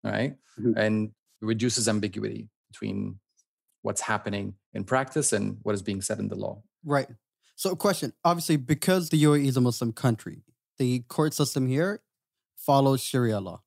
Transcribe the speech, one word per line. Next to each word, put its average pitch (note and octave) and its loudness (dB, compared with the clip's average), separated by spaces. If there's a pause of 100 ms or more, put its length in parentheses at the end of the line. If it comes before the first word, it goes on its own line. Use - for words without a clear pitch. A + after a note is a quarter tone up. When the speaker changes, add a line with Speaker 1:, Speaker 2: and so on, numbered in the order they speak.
Speaker 1:
right? A2 -2 (240)
Speaker 2:
Mm-hmm. A2 2
Speaker 1:
And G#2+ 0 (300)
reduces A2+ 0
ambiguity G#2+ -4 (220)
between G2+ -6 (640)
what's G#2+ -4
happening G2+ -4 (180)
in G#2 -6
practice C3 0
and G#2 -2
what G#2+ -2
is F#2+ -4
being G2 -4
said G#2 -4
in G#2 -4
the - -8
law. - -8 (220)
Speaker 2:
Right. C#3+ 0 (480)
So F#3 -2
question, F#3 0 (120)
obviously, E3+ 2 (180)
because F#3 2
the D#3+ 4 (100)
U D3 8
A D3 4
E C#3 2
is B2+ 2
a C3 4
Muslim A#2+ 2
country, G#2+ -2 (400)
the B2 0
court D3+ 0
system C3 0
here E3 -2 (560)
follows C#3 4
Sharia A#2 0
law F#2 -12